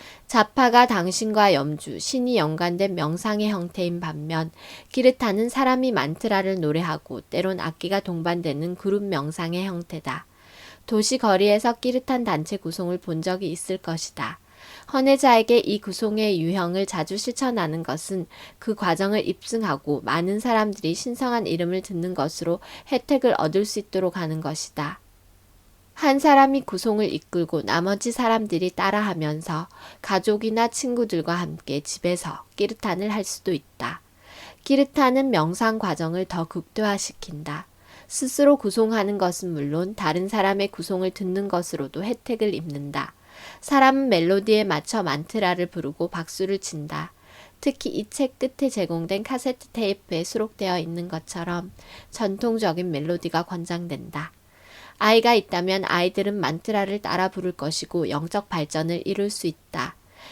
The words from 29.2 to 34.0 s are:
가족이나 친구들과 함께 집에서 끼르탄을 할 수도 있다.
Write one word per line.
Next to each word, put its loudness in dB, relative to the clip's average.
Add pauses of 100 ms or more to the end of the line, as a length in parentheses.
가족이나 2
친구들과 -2
함께 -4
집에서 -4 (100)
끼르탄을 -2
할 -2
수도 -4
있다. -8 (600)